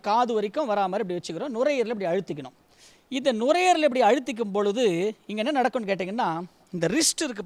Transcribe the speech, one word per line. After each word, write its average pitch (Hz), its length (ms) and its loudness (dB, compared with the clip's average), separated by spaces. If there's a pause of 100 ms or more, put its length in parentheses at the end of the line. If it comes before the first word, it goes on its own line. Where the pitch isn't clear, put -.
காது 233 280 2
வரைக்கும் 214 340 -2
வரா 202 220 2
மாதிரி 214 120 -2
இப்படி 180 140 -4
வச்சுக்கிறோம். 175 380 -8
நுரையீரலை 254 400 0
இப்படி 190 160 -4
அழுத்திக்கணும். 151 440 -6 (640)
இந்த 262 120 2 (120)
நுரையீரலை 339 460 4
இப்படி 240 200 4
அழுத்திக்கும் 233 480 0
பொழுது 208 300 2 (440)
இங்க 208 120 -6
என்ன 294 160 -2
நடக்கும்னு 240 340 0
கேட்டிங்கன்னா, 190 360 -2 (480)
இந்த 175 100 0 (100)
ரிஸ்ட் 320 300 0
இருக்கு 208 200 -8